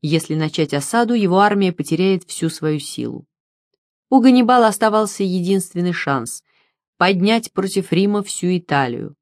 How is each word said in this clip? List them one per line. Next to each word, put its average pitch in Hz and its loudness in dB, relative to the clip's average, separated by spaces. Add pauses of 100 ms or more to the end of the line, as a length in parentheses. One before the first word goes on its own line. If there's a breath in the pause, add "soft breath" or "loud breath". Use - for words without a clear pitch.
Если 156 -4
начать 156 -4
осаду, 233 -2
его 190 0
армия 202 2
потеряет 180 -2
всю - -6
свою 156 -4
силу. 127 -10 (840)
У 262 6
Ганнибала 247 6
оставался 214 0
единственный 180 -2
шанс — 135 -6 (540)
поднять 196 2
против 196 -2
Рима 202 2
всю 180 -4
Италию. 135 -4